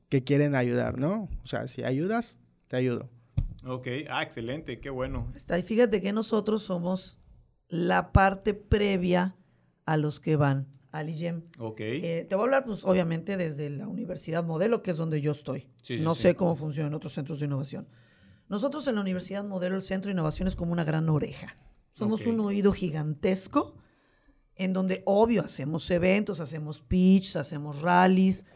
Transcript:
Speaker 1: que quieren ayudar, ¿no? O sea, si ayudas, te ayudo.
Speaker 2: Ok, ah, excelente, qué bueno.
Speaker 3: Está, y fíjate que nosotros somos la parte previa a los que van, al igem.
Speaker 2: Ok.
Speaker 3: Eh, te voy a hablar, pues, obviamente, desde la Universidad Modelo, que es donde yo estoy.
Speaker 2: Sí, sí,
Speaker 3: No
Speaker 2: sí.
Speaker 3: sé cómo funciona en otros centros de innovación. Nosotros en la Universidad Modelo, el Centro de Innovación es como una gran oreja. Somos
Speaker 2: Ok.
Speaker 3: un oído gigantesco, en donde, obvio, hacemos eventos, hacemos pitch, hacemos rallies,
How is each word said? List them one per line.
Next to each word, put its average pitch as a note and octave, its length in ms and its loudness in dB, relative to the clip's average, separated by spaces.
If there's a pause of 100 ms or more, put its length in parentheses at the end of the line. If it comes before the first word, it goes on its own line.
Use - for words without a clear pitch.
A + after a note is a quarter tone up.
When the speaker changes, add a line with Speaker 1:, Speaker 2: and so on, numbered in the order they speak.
Speaker 1:
que C3 160 2
quieren C#3+ 300 2
ayudar, A#2+ 440 0
¿no? F#3 300 -2 (140)
O - 40 -18
sea, A#2 220 -6
si B2 160 -10
ayudas, F3 540 -2 (300)
te B2+ 80 -4
ayudo. B2+ 340 0 (540)
Speaker 2:
Ok, B2+ 220 -8 (240)
ah, C#3 120 -2
excelente, B2 580 -8
qué C#3+ 100 -10
bueno. B2+ 460 -6
Speaker 3:
Está, - 220 -2
y F3+ 40 -2
fíjate G#3 380 2
que G3 120 -2
nosotros G#3+ 520 0
somos F3+ 540 -4 (500)
la F3+ 440 0
parte G3 420 4
previa F#3 800 2 (500)
a D#3 100 2
los D3+ 240 -2
que D#3 160 0
van, C#3 300 2 (260)
al D#3 160 -6
igem. E3 340 -6 (160)
Speaker 2:
Ok. A2+ 220 -8
Speaker 3:
Eh, E3 480 -4
te F#3+ 80 -4
voy G#3 60 2
a - 20 2
hablar, C4+ 200 2
pues, G#3+ 200 -8
obviamente, F3+ 520 0
desde D3+ 340 -4
la C#3+ 180 -8
Universidad E3+ 560 -4
Modelo, G3 380 0
que F#3 100 -2
es D#3 40 -4
donde D#3+ 240 -2
yo D3+ 120 0
estoy. C3+ 300 -8 (200)
Speaker 2:
Sí, B2 160 -6
sí, - 20 0
Speaker 3:
No D#3+ 140 2
Speaker 2:
sí. - 80 -4
Speaker 3:
sé F3 140 6
cómo E3+ 180 2
funciona D3+ 340 -4
en D3+ 60 -4
otros D#3 200 -8
centros C#3+ 260 -6
de D3 60 -2
innovación. C#3 420 -6 (600)
Nosotros C4 380 -2
en B3 100 0
la G#3 40 -2
Universidad F#3+ 440 -4
Modelo, F#3 300 -4
el F#3+ 80 -2
Centro F#3+ 260 -4
de G3 40 -2
Innovación E3+ 340 0
es F#3 100 -2
como E3+ 160 -2
una E3+ 120 0
gran D#3 240 0
oreja. D3+ 480 -2 (380)
Somos G#3+ 260 -2
Speaker 2:
Ok. G#3+ 80 -4
Speaker 3:
un A3+ 120 2
oído G3+ 320 4
gigantesco, F3 1040 0 (800)
en F#3 200 -2
donde, F#3 320 0
obvio, G#3 360 4
hacemos - 480 -4
eventos, F#3 500 2
hacemos D3+ 420 -8
pitch, F#3 540 6
hacemos D3 440 -6
rallies, F#3 640 6 (120)